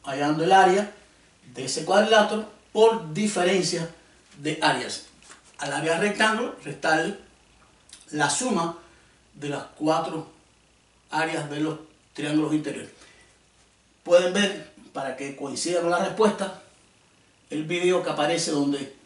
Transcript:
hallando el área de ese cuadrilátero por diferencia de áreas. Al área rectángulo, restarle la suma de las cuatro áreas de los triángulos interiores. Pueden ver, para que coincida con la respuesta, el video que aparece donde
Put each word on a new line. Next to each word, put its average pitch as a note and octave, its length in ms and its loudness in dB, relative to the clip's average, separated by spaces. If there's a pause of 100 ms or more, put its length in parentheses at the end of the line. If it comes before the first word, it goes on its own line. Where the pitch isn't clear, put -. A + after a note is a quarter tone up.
hallando D3+ 400 0
el F#3 80 6
área F#3+ 400 6 (600)
de C3 120 -10
ese - 180 -6
cuadrilátero G#3+ 640 4 (260)
por G#3 420 4
diferencia F3+ 800 0 (440)
de D3+ 240 -6
áreas. C3+ 460 -2 (500)
Al C#3+ 160 -8
área D#3+ 260 0
rectángulo, G#3+ 640 0
restarle D#3+ 540 -2 (920)
la D3 180 -2
suma F3 480 -2 (560)
de C#3+ 160 -10
las C#3 140 -6 (140)
cuatro D#3+ 540 -4 (800)
áreas D#3 380 -4
de D3 100 -8
los D3+ 200 -4 (340)
triángulos D3+ 400 -2
interiores. D3 380 -6 (1120)
Pueden F3+ 280 6
ver, F#3+ 380 -2 (220)
para C3+ 240 -6
que C#3 180 -10
coincida D3+ 460 -4
con E3+ 100 0
la F3+ 80 2
respuesta, - 600 0 (880)
el D#3 160 -6
video F3 360 2
que E3 80 -4
aparece D#3 420 0
donde C#3+ 440 -2 (100)